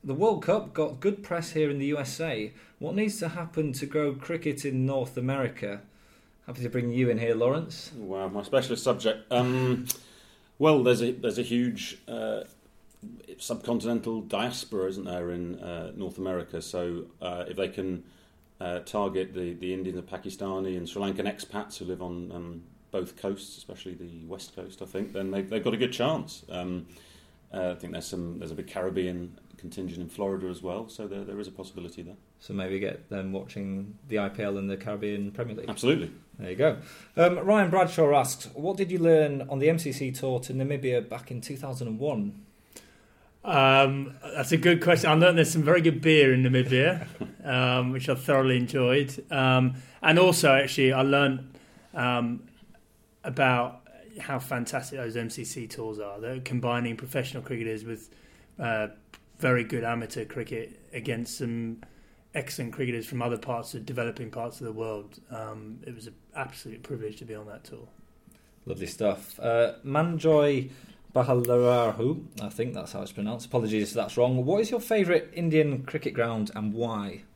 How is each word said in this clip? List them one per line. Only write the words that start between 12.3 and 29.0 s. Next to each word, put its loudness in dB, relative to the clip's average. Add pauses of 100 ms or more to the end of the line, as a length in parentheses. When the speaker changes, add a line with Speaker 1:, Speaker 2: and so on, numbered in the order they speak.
Speaker 2:
subcontinental -4
diaspora, -4
isn't -8
there, -6
in, -6
uh, -10
North -8
America? -4
So, -6 (140)
uh, -8
if -10
they 0
can, -6 (580)
uh, -4
target -2
the, -6
the -6
Indian, -6
the -8
Pakistani -6
and -6
Sri -8
Lankan -2
expats -8
who -10
live -6
on, -8
um, -12 (300)
both -6
coasts, -8
especially -14
the -16
West -14
Coast, -14
I -10
think, -6
then -4
they've, -4
they've -2
got 0
a -4
good 0
chance. -4
Um, -6 (680)
uh, -4
I -6
think -12
there's -8
some, -6
there's -10
a -10
big -10
Caribbean -4 (180)